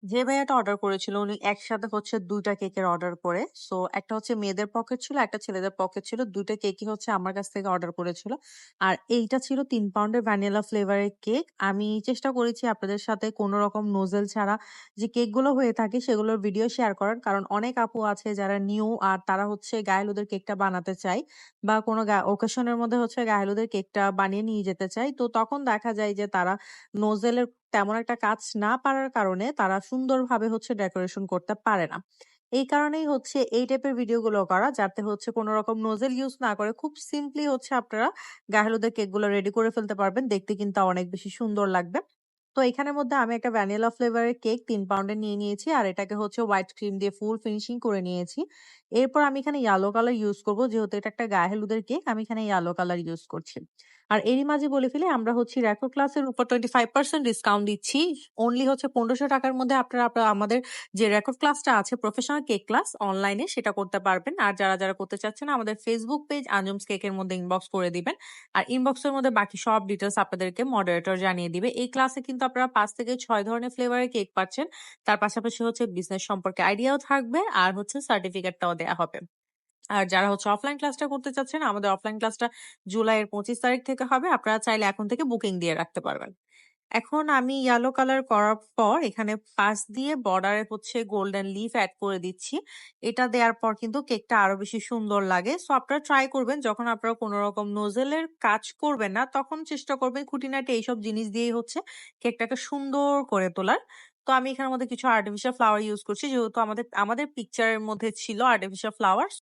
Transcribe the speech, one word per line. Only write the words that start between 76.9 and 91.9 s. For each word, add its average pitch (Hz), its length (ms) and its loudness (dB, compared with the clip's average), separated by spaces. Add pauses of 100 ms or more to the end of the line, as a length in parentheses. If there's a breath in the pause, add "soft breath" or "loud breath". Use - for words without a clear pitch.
থাকবে 269 420 0 (140)
আর 185 200 4
হচ্ছে 202 280 -6
সার্টিফিকেটটাও 185 720 -2
দেয়া 170 200 -2
হবে। 165 240 -2 (720)
আর 202 160 2
যারা 185 240 2
হচ্ছে 202 200 0
অফলাইন 277 280 0
ক্লাসটা 294 300 -2
করতে 277 240 -4
চাচ্ছেন, 277 300 -4
আমাদের 202 300 0
অফলাইন 214 260 -2
ক্লাসটা 220 300 -2 (400 loud breath)
জুলাইয়ের 214 400 2
পঁচিশ 208 340 -4
তারিখ 254 220 2
থেকে 262 220 -2
হবে। 262 240 2
আপনারা 220 300 2
চাইলে 214 260 2
এখন 202 220 0
থেকে 247 160 0
বুকিং 233 360 0
দিয়ে 170 160 2
রাখতে 165 260 -4
পারবেন। 71 300 -6 (600 soft breath)
এখন 294 380 0
আমি 262 280 2
ইয়েলো 254 340 2
কালার 262 320 2
করার 214 340 4 (180)
পর 226 280 4
এখানে 214 300 -2 (220)
পাশ 208 220 2 (140)
দিয়ে 262 240 -2
বর্ডারে 202 520 2
হচ্ছে 214 380 -8
গোল্ডেন 196 420 -2
লিফ 202 260 -6
অ্যাড 202 260 0